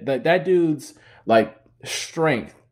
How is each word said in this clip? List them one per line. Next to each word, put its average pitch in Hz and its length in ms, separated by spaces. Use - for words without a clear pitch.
that, 127 220
that 175 200
dude's, 170 480
like, 113 300
strength 151 680